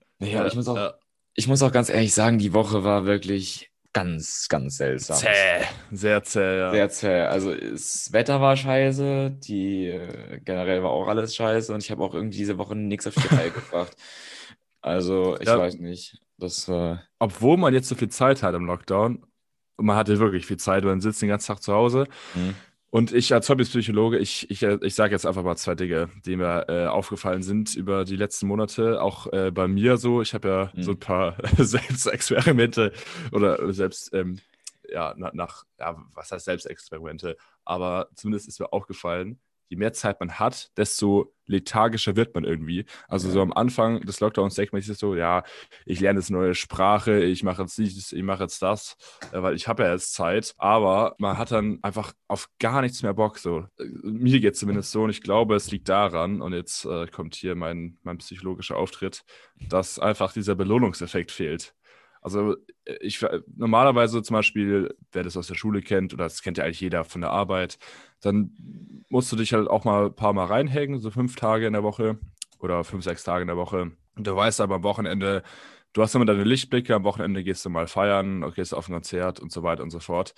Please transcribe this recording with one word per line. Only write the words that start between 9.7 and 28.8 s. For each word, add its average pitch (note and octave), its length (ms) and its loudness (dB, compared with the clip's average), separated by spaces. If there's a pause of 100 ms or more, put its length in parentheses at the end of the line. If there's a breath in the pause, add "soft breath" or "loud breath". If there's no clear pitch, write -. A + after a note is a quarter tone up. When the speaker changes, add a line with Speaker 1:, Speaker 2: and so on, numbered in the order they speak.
Speaker 1:
äh, F2 580 -10
generell F#2 380 0
war E2+ 80 2
auch E2 160 2
alles A2 280 0
scheiße A2+ 380 0
und G#2 100 -6
ich - 80 -10
hab A2 80 -6
auch F2+ 140 -2
irgendwie G2+ 240 -4
diese G2+ 200 -2
Woche G2+ 180 -6
nix G#2 320 -4
auf G#2+ 80 -6
die D#3 200 2
Reihe E2+ 160 0
Speaker 2:
<laughs> - 0 -
Speaker 1:
gebracht. - 440 -6 (880 loud breath)
Also, F#2 580 0
ich - 80 -4
Speaker 2:
Ja. A#2 100 6
Speaker 1:
weiß F2+ 220 0
nicht, F2 400 -12 (180)
das, F2+ 300 -6
äh F2 300 0 (200)
Speaker 2:
Obwohl A2+ 400 4
man E3 160 6
jetzt C3 160 2
so B2+ 60 -2
viel A2+ 140 -2
Zeit C3+ 340 4
hat F#2 100 2
im F2 120 -2
Lockdown, G2 580 0 (540)
und G#2+ 80 0
man G#2 100 4
hatte G#2 240 4
wirklich G2 260 2
viel F#2+ 120 -6
Zeit, F#2+ 260 2
man F#2+ 180 2
sitzt G#2+ 200 -2
den G#2 80 0
ganzen G2+ 180 -2
Tag G#2 160 -8
zu G2+ 100 0
Hause. A#2+ 320 4 (300 loud breath)
Speaker 1:
Mhm. F2+ 180 -2 (360 loud breath)
Speaker 2:
Und A2+ 220 4
ich A#2+ 220 4
als A#2 160 4
Hobbypsychologe, A#2 680 2
ich, - 320 -4
ich, G2+ 140 -4
äh, G#2 180 4
ich G2 140 -2
sag G#2+ 160 4
jetzt G2 140 0
einfach F2+ 180 0
mal F2 140 0
zwei F2+ 180 -4
Dinge, E2+ 340 -2 (160)
die F#2 120 -4
mir, F2 320 0
äh, F2 180 0
aufgefallen F#2 560 -2
sind G#2 320 -2
über F#2+ 300 -2
die G2 100 -6
letzten G2+ 320 -2
Monate, G#2+ 540 0